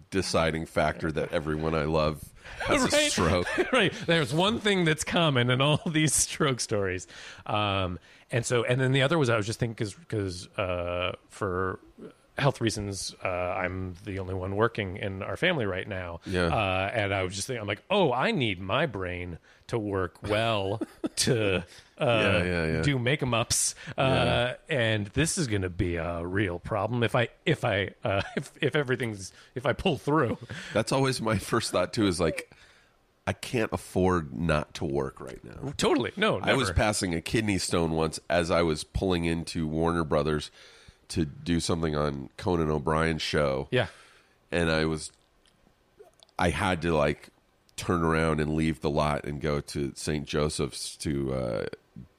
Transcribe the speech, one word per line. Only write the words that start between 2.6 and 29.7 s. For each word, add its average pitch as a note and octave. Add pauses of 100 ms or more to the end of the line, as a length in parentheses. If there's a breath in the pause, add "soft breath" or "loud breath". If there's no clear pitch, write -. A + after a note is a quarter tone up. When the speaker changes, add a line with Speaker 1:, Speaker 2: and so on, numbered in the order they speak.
Speaker 1:
has C#4
Speaker 2:
<laughs> -
Right? -
Speaker 1:
a D4
stroke?" F2 (120)
Speaker 2:
<laughs> -
Right. A3+ (140)
There's D#3+
one G3
thing F#3+
that's D3+
common C#3
in B2+
all D3+
<laughs> -
these D#3
stroke -
stories. F#2+ (400 loud breath)
Um, G2 (320 loud breath)
and A#2
so, A#2+
and B2
then C3
the C3+
other C#3
was, C3
I A#2
was G#2
just A2
thinking, A2+
'cause, G#2 (120)
'cause, F#2+ (100)
uh, F2+ (180)
for F#2 (580)
health C3+
reasons, G2+
uh, -
I'm F#2 (100)
the F#2+
only F#2
one F#2+
working G#2
in G2
our G2+
family D#3+
right F#2+
now. F#2
Speaker 1:
Yeah. F2+
Speaker 2:
Uh, F#2+
and G2+
I G2
was F#2
just G2
thinking, B2
I'm G#2
like, G#2
"Oh, F#3
I D3
need A#2+
my A2
brain F2+ (280 soft breath)
to A#2+
work G2 (100)
well G#2 (200)
Speaker 1:
<laughs> -
Speaker 2:
to, A2 (420 loud breath)
uh, D#3+
Speaker 1:
Yeah, G#2+
yeah, F2 (100)
yeah. D#2+
Speaker 2:
do C#3
make-em-ups." A#2+ (240 loud breath)
Uh, -
Speaker 1:
Yeah. B2 (160)
Speaker 2:
and A2+
this D3
is D3+
gonna G2
be F2
a E2+
real F2+
problem A2
if A2
I, A#2+ (160)
if D#3
I, G2+ (140)
uh, G2
<laughs> -
if, C#3+ (100)
if C3+
everything's, B2 (220 loud breath)
if B2
I A#2